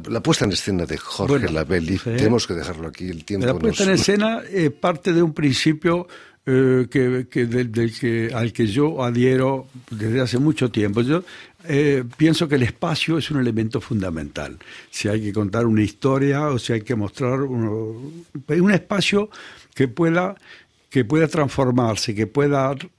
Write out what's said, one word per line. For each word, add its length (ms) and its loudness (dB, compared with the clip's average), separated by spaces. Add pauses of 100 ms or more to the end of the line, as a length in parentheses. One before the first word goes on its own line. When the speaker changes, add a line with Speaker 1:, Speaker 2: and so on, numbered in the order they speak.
Speaker 1:
la 120 -4
puesta 240 2
en 60 2
escena 340 -2
de 120 -4
Jorge 420 -4
Speaker 2:
bueno, 120 -2
Speaker 1:
Labelli, 460 0
Speaker 2:
sí. 60 -10 (140)
Speaker 1:
tenemos 280 4
que 80 -4
dejarlo 360 -8
aquí, 200 -10
el 160 -10
tiempo 220 -2
Speaker 2:
La 100 2
puesta 280 0
en 60 2
Speaker 1:
nos 100 4
Speaker 2:
escena 400 0 (100)
es 180 2
parte 420 -2
de 120 4
un 100 0
principio, 760 0 (380)
eh, 460 4
que, 400 0
que 160 0
del, 240 -2
del 260 0
que, 340 -2
al 220 -2
que 140 2
yo 360 0
adhiero 600 2 (240)
desde 320 -2
hace 160 0
mucho 320 2
tiempo. 320 0
Yo, 220 0 (440)
eh, 360 2 (120)
pienso 320 2
que 80 2
el 80 4
espacio 540 -2
es 140 -4
un 80 0
elemento 420 0
fundamental. 800 -6 (320)
Si 160 -4
hay 120 0
que 140 -4
contar 320 0
una 160 4
historia 680 0
o 100 -2
si 140 -2
hay 100 -2
que 120 -4
mostrar 460 -2
uno, 540 -4 (540)
un 220 4
espacio 600 0 (420)
que 160 2
pueda, 460 0 (540)
que 140 2
pueda 240 2
transformarse, 880 0
que 120 0
pueda 460 2 (260)